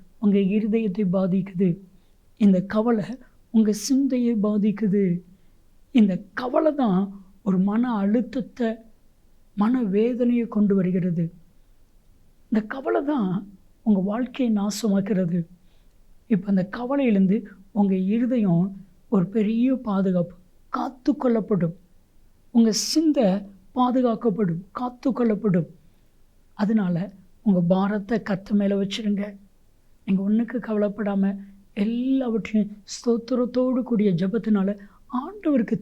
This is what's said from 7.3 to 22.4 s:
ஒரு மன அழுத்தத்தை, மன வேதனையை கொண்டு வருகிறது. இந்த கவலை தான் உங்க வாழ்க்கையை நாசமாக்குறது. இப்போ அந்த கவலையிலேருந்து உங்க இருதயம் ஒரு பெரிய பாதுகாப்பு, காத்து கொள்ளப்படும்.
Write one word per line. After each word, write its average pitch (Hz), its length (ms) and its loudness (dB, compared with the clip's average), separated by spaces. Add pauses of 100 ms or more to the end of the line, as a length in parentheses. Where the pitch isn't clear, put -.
ஒரு 185 160 0
மன 220 360 0
அழுத்தத்தை, 226 800 -2 (800)
மன 240 280 0
வேதனையை 233 640 0
கொண்டு 208 260 2
வருகிறது. 175 580 0 (1160)
இந்த 214 160 0
கவலை 277 380 -4
தான் 214 440 -2 (340)
உங்க 202 180 2
வாழ்க்கையை 226 540 -2
நாசமாக்குறது. 196 920 -2 (800)
இப்போ 202 200 0
அந்த 196 300 0
கவலையிலேருந்து 233 680 2 (260)
உங்க 202 240 2
இருதயம் 196 880 0 (240)
ஒரு 190 180 2
பெரிய 226 480 0
பாதுகாப்பு, 190 600 -2 (340)
காத்து - 480 -4
கொள்ளப்படும். 196 600 0 (760)